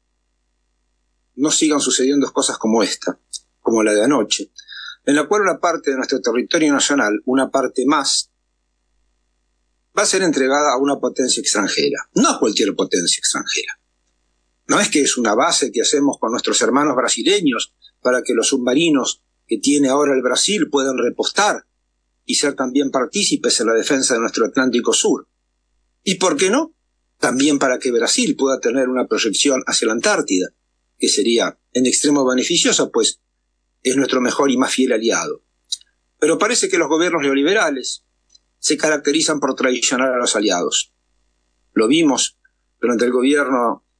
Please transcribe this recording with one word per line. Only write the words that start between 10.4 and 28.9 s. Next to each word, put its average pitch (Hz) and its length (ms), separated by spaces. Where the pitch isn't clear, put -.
a 123 60
una 139 220
potencia 127 400
extranjera, - 760
no 254 140
a - 100
cualquier 101 380
potencia 90 420
extranjera. - 600
No 139 100
es 208 120
que 151 100
es 131 180
una 110 160
base 131 380
que 120 80
hacemos 139 400
con 117 100
nuestros 113 320
hermanos 139 320
brasileños 127 800
para 123 220
que 127 100
los 113 140
submarinos 135 760
que 110 100
tiene 143 300
ahora 143 260
el 135 80
Brasil 151 480
puedan 135 260
repostar 131 680
y - 120
ser 143 180
también 135 380
partícipes 123 680
en 113 80
la 113 80
defensa 135 400
de 113 60
nuestro 110 260
Atlántico 120 460
Sur. 143 360
¿Y 190 100
por 170 220
qué 190 120
no? 294 280
También 139 400
para 131 220
que 127 100
Brasil 120 460
pueda 131 240
tener 127 280
una 127 200